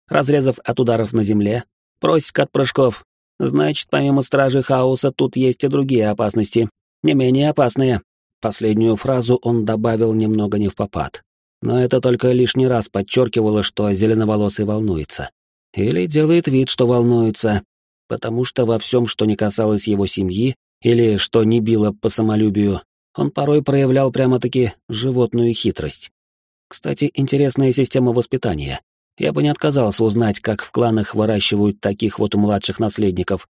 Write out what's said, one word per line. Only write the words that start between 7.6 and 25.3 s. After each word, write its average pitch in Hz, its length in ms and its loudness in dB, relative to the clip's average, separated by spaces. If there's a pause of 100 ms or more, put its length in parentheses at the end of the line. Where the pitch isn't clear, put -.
Последнюю 110 560 0
фразу 123 460 0
он 117 240 0
добавил 110 480 0
немного 107 440 0
невпопад. 98 640 -4 (380)
Но 120 200 0
это 123 200 2
только 123 320 2
лишний 127 360 2
раз 120 200 0
подчеркивало, 107 720 0
что 104 300 -2
зеленоволосый 107 720 0
волнуется. 101 680 -4 (440)
Или 123 320 0
делает 156 420 2
вид, 131 200 2
что - 180 0
волнуется, 117 760 2 (460)
потому 117 360 -4
что 127 200 -2
во 113 140 2
всем, 120 280 0
что - 180 -4
не 107 120 0
касалось 107 520 -2
его 101 180 0
семьи, 101 480 -2 (280)
или 117 340 2
что 110 280 0
не 113 160 2
било 107 320 0
по 104 160 -6
самолюбию, 107 760 0 (340)
он 143 140 -2
порой 147 320 0
проявлял 135 500 2
прямо-таки 127 600 0 (160)
животную 120 640 0